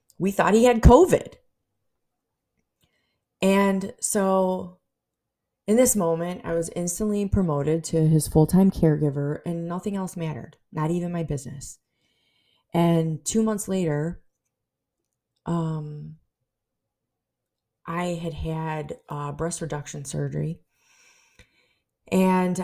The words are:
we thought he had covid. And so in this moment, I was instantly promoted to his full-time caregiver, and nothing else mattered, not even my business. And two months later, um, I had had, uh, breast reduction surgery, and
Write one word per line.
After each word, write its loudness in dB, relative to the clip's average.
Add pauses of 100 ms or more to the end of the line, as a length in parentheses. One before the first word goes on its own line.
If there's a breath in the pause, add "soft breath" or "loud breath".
(180)
we -2
thought 2
he 6
had 4
covid. 6 (2000)
And 2
so -2 (840)
in 2
this 4
moment, -2
I -4
was -2
instantly -4
promoted 0
to 0
his 4
full-time 6
caregiver, 0
and -6
nothing -8
else -8
mattered, -10 (160)
not -2
even -4
my -4
business. -10 (920)
And 2
two 0
months -2
later, -2 (1200)
um, -6 (1700)
I -6
had -6
had, -6 (100)
uh, -8
breast -8
reduction -10
surgery, -6 (1500 soft breath)
and 2